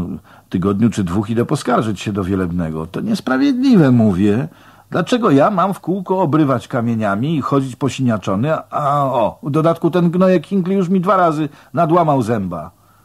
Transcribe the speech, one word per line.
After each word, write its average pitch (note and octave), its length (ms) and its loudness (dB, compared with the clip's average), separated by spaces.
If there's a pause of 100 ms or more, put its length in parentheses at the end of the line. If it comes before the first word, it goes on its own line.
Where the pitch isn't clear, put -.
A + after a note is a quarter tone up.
(500)
tygodniu G2+ 400 0
czy G2+ 140 -2
dwóch G2 260 -2
idę A#2+ 160 -2
poskarżyć C#3+ 540 -2
się G#2+ 140 -6
do G2 100 -2
Wielebnego. F2 640 -4
"To - 140 -8
niesprawiedliwe", B3 920 2
mówię. G#2+ 560 2 (420)
"Dlaczego F3+ 420 0
ja D3 200 6
mam F#3+ 220 0
w - 60 -10
kółko F#3 420 -4
obrywać C#3+ 460 0
kamieniami A#2 720 -2
i C3 40 -2
chodzić C3+ 340 -2
posiniaczony, B2 800 -2 (160)
a, C#3+ 340 -2
o, B2 400 -2
w D3 80 -6
dodatku E3 400 0
ten F3 200 2
gnojek F3+ 340 2
Hinckley F#3+ 300 -2
już F#3 140 0
mi F#3+ 120 2
dwa F#3+ 160 2
razy D#3 320 2 (240)
nadłamał D#3+ 480 2
zęba? F#2 500 -4 (340)